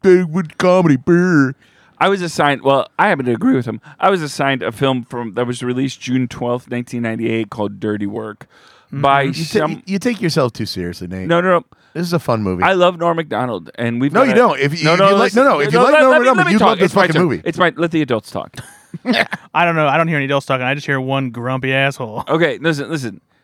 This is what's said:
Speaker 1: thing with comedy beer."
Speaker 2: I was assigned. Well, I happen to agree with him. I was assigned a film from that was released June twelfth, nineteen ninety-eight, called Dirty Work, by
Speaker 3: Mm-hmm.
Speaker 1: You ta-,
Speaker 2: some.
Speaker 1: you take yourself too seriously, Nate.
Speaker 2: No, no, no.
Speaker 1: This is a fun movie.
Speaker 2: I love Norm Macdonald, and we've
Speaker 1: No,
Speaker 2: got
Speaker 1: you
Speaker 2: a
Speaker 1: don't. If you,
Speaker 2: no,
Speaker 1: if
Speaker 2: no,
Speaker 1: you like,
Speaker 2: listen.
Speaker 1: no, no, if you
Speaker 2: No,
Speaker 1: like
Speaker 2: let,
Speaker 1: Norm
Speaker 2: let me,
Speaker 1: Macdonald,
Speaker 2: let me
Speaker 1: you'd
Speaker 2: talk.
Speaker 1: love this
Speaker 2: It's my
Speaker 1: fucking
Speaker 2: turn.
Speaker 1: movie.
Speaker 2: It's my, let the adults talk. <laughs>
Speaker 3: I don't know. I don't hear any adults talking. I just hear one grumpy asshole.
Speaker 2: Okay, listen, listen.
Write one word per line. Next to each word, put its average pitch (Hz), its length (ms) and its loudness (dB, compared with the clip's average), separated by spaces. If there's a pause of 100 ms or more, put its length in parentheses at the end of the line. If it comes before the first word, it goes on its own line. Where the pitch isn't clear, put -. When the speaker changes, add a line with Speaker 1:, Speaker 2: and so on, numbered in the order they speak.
Speaker 1:
thing 180 300 4
with 165 260 -6
comedy 180 380 4
beer." 170 580 2 (440)
Speaker 2:
I 175 100 2
was 196 120 0
assigned. 151 420 0
Well, 135 260 2 (100)
I 185 100 4
happen 147 180 0
to 123 60 0
agree 123 220 0
with 123 120 -2
him. 113 140 -8 (200)
I 185 100 4
was 190 100 0
assigned 139 440 -2
a 110 80 -4
film 127 320 -2
from 117 300 -10
that 120 120 -2
was 123 160 -6
released 127 380 -4
June 127 260 -2
twelfth, 123 420 -6
nineteen 120 340 -8
ninety-eight, 113 480 -4
called 104 280 -6
Dirty 104 300 -4
Work, 107 400 -12 (420)
by 139 380 2
Speaker 3:
Mm-hmm. 135 100 -6
Speaker 1:
You 165 60 -4
ta-, 180 140 -2 (160)
Speaker 2:
some. - 120 -14
Speaker 1:
you 190 140 -4
take 233 200 -4
yourself 143 320 0
too 110 140 -8
seriously, 90 400 -8
Nate. 92 220 -8
Speaker 2:
No, 170 120 2
no, 180 200 2
no. - 40 -14 (300)
Speaker 1:
This 170 120 -6
is 165 60 -6
a 170 60 2
fun 113 240 -2
movie. 92 200 -2
Speaker 2:
I 185 120 2
love 175 240 2
Norm 170 180 0
Macdonald, 117 600 -6
and 120 260 -2
we've 143 100 0
Speaker 1:
No, 202 80 2
Speaker 2:
got 277 60 4
Speaker 1:
you 233 60 0
Speaker 2:
a 202 40 2
Speaker 1:
don't. 208 240 2
If 143 180 0
you, 156 60 -4
Speaker 2:
no, 156 80 4
Speaker 1:
if 180 60 2
Speaker 2:
no, 196 100 4
Speaker 1:
you 202 60 4
like, 202 80 4 (100)
Speaker 2:
listen. 240 120 4
Speaker 1:
no, 277 100 4
no, 147 60 0
if 143 120 0
you 233 60 4
Speaker 2:
No, 247 60 6
Speaker 1:
like 269 100 4
Speaker 2:
let, 311 80 6
Speaker 1:
Norm 262 80 6
Speaker 2:
let 311 100 6
me, 240 60 2
Speaker 1:
Macdonald, 262 100 4
Speaker 2:
let 359 120 2
me 330 40 2
Speaker 1:
you'd 214 60 4
Speaker 2:
talk. 208 100 4
Speaker 1:
love 220 100 0
this 190 100 2
Speaker 2:
It's - 60 -4
my 196 120 4
Speaker 1:
fucking 165 80 0
Speaker 2:
turn. 156 100 2
Speaker 1:
movie. 113 180 -2
Speaker 2:
It's 160 140 -4
my, 175 180 2
let 160 160 -2
the 160 120 0
adults 120 280 -4
talk. - 240 -10 (280)
<laughs> - 220 -16 (500)
Speaker 3:
I 160 100 4
don't 170 120 2
know. 156 120 2
I 139 80 0
don't 165 100 2
hear 160 120 -2
any 135 80 -4
adults 139 180 -2
talking. 127 220 -2
I 135 80 0
just 147 100 -10
hear 139 160 -2
one 135 300 -4
grumpy 127 420 -4
asshole. 135 560 -4
Speaker 2:
Okay, 147 300 0
listen, 143 320 -4
listen. 127 320 -8 (220)